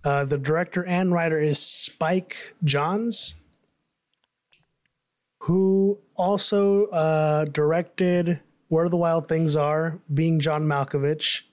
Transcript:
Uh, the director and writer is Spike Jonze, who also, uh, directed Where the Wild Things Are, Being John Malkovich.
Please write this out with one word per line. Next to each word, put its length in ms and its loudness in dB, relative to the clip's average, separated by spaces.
Uh, 200 0
the 140 -2
director 460 -2
and 280 0
writer 280 0
is 200 2
Spike 920 -4
Jonze, 720 -2
who 580 2
also, 720 2
uh, 600 0
directed 920 0
Where 200 2
the 80 0
Wild 320 0
Things 280 0
Are, 420 0
Being 280 2
John 260 0
Malkovich. 760 -2